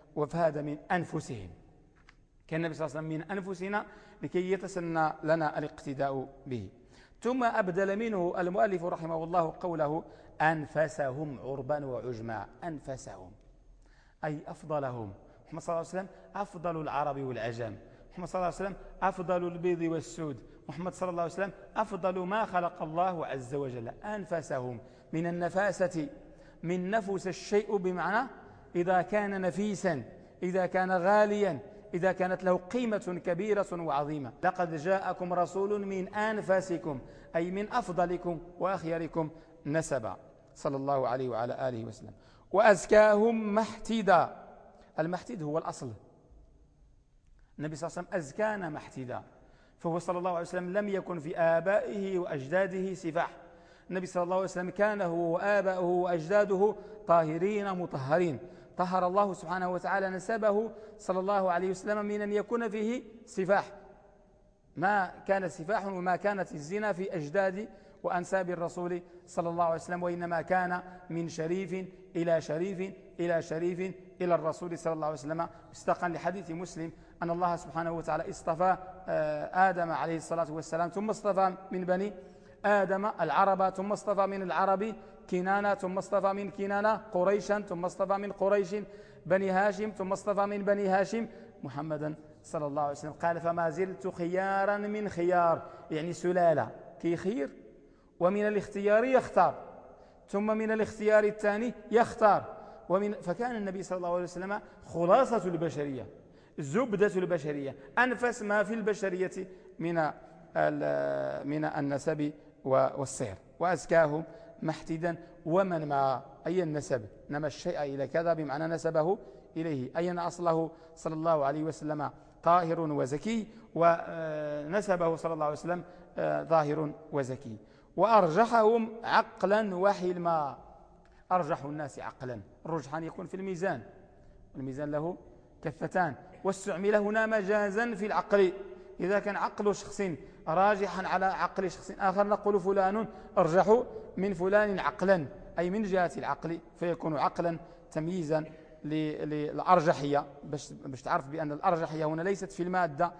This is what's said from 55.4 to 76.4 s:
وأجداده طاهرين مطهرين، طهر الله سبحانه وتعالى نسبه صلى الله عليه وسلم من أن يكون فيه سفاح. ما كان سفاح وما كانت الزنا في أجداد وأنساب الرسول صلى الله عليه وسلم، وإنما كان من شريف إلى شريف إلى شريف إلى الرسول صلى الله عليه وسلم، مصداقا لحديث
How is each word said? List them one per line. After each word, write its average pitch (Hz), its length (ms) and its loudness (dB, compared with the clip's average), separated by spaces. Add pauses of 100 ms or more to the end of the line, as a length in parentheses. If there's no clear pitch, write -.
وأجداده 180 920 4 (320)
طاهرين 175 680 2
مطهرين، 160 640 0 (380)
طهر 180 300 2
الله 196 260 4
سبحانه 180 400 -4
وتعالى 185 380 0
نسبه 214 600 0 (280)
صلى 185 220 0
الله 190 300 2
عليه 175 200 2
وسلم 208 360 -2
من 208 140 -2
أن 208 120 -2
يكون 220 360 0
فيه 220 340 -2 (240)
سفاح. 190 460 2 (1040)
ما 185 360 2 (140)
كان 190 220 2
سفاح 185 380 -2
وما 180 300 0
كانت 196 360 -2
الزنا 196 400 -4
في 190 240 -4
أجداد 190 520 0 (340)
وأنساب 175 480 -2
الرسول 175 520 -4 (240)
صلى 170 220 -2
الله 170 160 2
عليه 165 100 2
وسلم، 175 280 -4
وإنما 175 400 -2
كان 180 400 0 (280)
من 165 180 -2
شريف 180 580 -4 (300)
إلى 165 240 2
شريف 180 540 -4 (260)
إلى 170 220 0
شريف 175 520 -4 (260)
إلى 180 140 4
الرسول 160 440 -2
صلى 160 140 -2
الله 156 140 -4
عليه 151 100 -2
وسلم، 160 320 -4 (220)
مصداقا - 380 -2
لحديث 170 420 -4